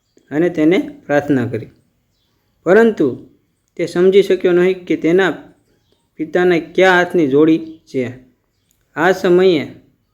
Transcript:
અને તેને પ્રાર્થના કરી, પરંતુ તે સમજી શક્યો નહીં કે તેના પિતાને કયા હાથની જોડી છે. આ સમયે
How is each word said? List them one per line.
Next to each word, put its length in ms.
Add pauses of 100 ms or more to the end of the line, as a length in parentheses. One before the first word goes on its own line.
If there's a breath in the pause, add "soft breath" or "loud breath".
(320)
અને 180
તેને 300 (260)
પ્રાર્થના 420
કરી, 200 (960)
પરંતુ 680 (460)
તે 100
સમજી 380
શક્યો 280
નહીં 340
કે 100
તેના 380 (840)
પિતાને 440
કયા 320
હાથની 360
જોડી 580
છે. 280 (800)
આ 160
સમયે 560 (460)